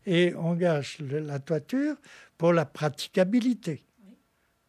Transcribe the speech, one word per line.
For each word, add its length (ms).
et 300
on 180
gâche 460
le, 200
la 200
toiture 560
pour 160
la 120
praticabilité. 1160